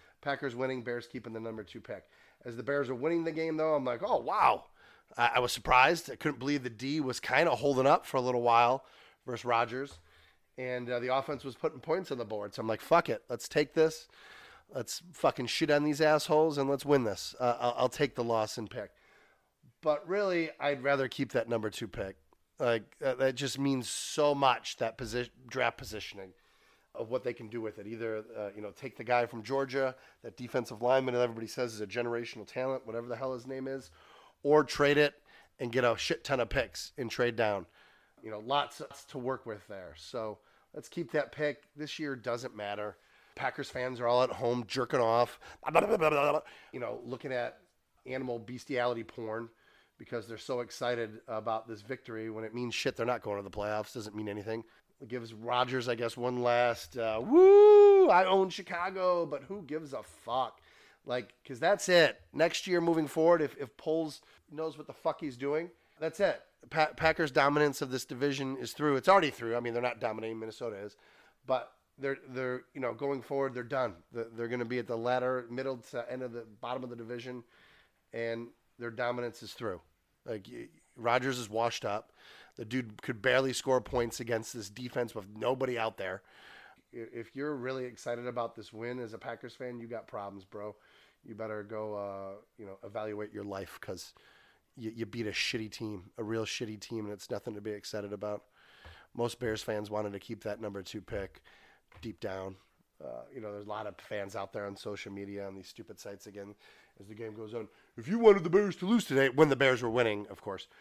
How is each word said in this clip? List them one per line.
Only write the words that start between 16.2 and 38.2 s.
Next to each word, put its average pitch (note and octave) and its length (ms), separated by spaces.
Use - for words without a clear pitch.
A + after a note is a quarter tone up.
and C#3 120
let's C#3 160
win C#3 180
this. - 360
Uh, B2 200
I'll, A#2+ 180
I'll B2 120
take C3+ 260
the B2 80
loss A2+ 340
and A2 120
pick." G#2+ 220
But D3 260
really, F3+ 520
I'd C#3 240
rather C#3 240
keep - 240
that A#2 180
number A2 200
two A2 180
pick. G2 300
Like, A#2 400
that, C3 180
that C3 180
just C3+ 240
means C3+ 300
so D3 460
much, C3 420
that A2+ 200
posi-, A#2 320
draft A#2+ 300
positioning G2+ 560
of A2+ 160
what B2 140
they A#2+ 100
can A#2 140
do A2+ 140
with G#2+ 180
it. G2+ 80
Either, A2 360
uh, G#2 180
you G#2 60
know, G2+ 100
take A2+ 260
the C3 60
guy A#2+ 220
from A#2 180
Georgia, C3 520
that A2+ 160
defensive A#2+ 440
lineman B2+ 340
that B2 60
everybody A#2+ 260
says B2 260
is G#2+ 80
a G#2 60
generational A#2 580
talent, C3 400
whatever A#2 220
the A#2+ 80
hell C3 180
his B2 140
name C3 200
is, C3+ 220
or D3+ 200
trade C#3+ 340
it D3 180
and B2 120
get B2 120
a A#2 140
shit - 260
ton C3+ 160
of A2+ 100
picks - 480
and A#2+ 120
trade A#2+ 260
down. G#2 300